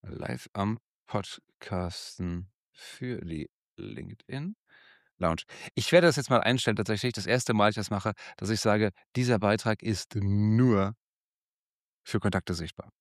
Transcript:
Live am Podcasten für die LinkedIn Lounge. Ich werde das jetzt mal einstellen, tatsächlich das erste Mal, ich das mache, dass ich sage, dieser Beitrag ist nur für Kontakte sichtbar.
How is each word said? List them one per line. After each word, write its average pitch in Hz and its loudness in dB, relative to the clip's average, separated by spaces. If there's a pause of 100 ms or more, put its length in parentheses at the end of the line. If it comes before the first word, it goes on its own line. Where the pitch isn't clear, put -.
(140)
Live - -8
am 101 -2 (280)
Podcasten - -8 (220)
für - -10
die 80 -8 (260)
LinkedIn 135 -10 (640)
Lounge. 82 0 (320)
Ich - -2
werde 170 8
das 160 4
jetzt 135 -4
mal 123 6
einstellen, 120 2
tatsächlich 107 -2
das 95 -6
erste 123 2
Mal, 107 6
ich 104 -4
das 104 -6
mache, 104 -2 (240)
dass 98 -4
ich 110 0
sage, 107 4 (260)
dieser 123 4
Beitrag 104 2
ist - -4
nur 107 4 (1120)
für - 0
Kontakte 95 0
sichtbar. 82 -10 (100)